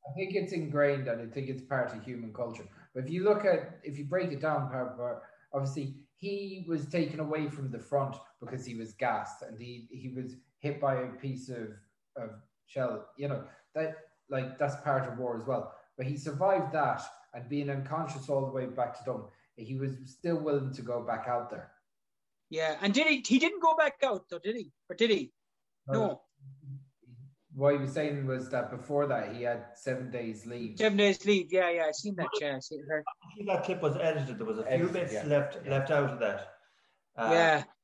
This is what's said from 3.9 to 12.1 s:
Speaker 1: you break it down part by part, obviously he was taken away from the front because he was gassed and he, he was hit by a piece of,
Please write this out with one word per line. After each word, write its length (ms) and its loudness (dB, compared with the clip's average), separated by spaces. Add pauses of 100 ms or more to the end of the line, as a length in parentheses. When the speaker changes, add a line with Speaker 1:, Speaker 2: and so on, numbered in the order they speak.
Speaker 1:
you 60 -6
break 280 0
it 80 -6
down 300 0
part 260 -4
by 60 -6
part, 200 -4 (300)
obviously 420 -4 (220)
he 520 -6
was 180 -2
taken 340 0
away 280 0
from 220 -6
the 80 -6
front 380 0 (240)
because 240 -8
he 120 -10
was 180 -8
gassed 480 -2
and 180 -12
he, 300 -14
he 180 -12
was 280 -8 (240)
hit 200 -2
by 220 4
a 60 -2
piece 400 -8
of, 200 -8 (480)